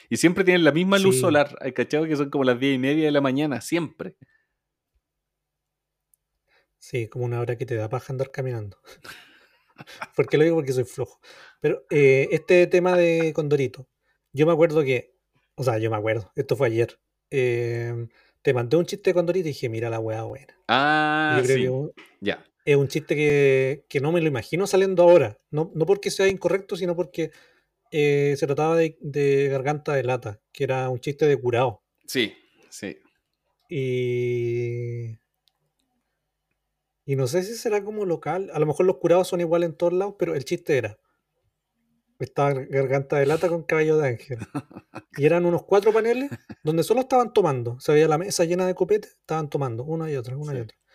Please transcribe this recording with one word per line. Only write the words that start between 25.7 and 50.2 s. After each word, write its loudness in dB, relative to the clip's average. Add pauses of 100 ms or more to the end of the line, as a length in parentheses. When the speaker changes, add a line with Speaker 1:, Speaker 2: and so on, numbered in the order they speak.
Speaker 2:
no 0
porque 0
sea 0
incorrecto, -2
sino -4
porque, -6 (600)
eh, 2
se -2
trataba 0
de, 0
de 0
Garganta -4
de 0
Lata, -6 (120)
que -6
era -2
un -6
chiste -2
de 4
curado. -2 (240)
Speaker 1:
Sí, -2 (360)
sí. -12 (720)
Speaker 2:
Y... -4 (1900)
y -2
no 0
sé 0
si -8
será -2
como -6
local. -4
A -4
lo 4
mejor 0
los 2
curados 4
son -2
iguales 0
en -10
todos 2
lados, -2
pero -2
el -6
chiste -2
era, -6 (1200)
estaba -2
Garganta -2
de 4
Lata 0
con -2
Cabello 2
de 2
Ángel. -8
Speaker 1:
<laughs> -14 (100)
Speaker 2:
Y 0
eran 4
unos 0
cuatro 4
paneles 0 (320)
donde 0
solo 0
estaban 2
tomando. 0
Se 0
veía 6
la 2
mesa -2
llena -2
de -2
copete, -2
estaban -8
tomando, -6
una -8
y -6
otra, -10